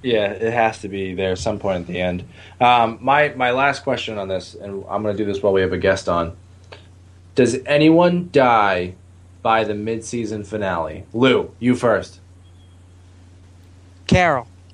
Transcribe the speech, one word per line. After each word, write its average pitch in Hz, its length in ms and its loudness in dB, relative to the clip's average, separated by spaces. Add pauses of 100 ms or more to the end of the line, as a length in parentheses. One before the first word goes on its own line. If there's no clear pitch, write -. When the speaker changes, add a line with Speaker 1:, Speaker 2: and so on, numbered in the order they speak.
Speaker 1:
Yeah, 107 280 0
it 113 200 -4
has 113 300 0
to 104 60 -10
be 95 260 -6
there 95 180 -2
at 90 60 -4
some 107 200 -4
point 95 220 -4
at 87 60 -10
the 87 140 -8
end. 90 240 -4 (360)
Um, 117 400 4
my, 143 300 2
my 123 220 -2
last 139 320 -2
question 113 340 -4
on 95 100 -8
this, 92 260 -8
and 98 340 -12
I'm 104 140 -4
gonna 104 140 -2
do 107 80 -2
this 98 180 -4
while 101 120 2
we 95 80 4
have 92 100 0
a 90 60 -4
guest 95 320 0
on. 85 260 -2 (960)
Does 120 300 2
anyone 165 640 4
die 101 640 2 (480)
by 113 220 2
the 104 100 -4
mid-season 110 680 -6
finale? 92 600 -6 (100)
Lou, 120 440 2
you 123 160 2
first. 107 460 0 (1900)
Speaker 2:
Carol. 170 400 4 (280)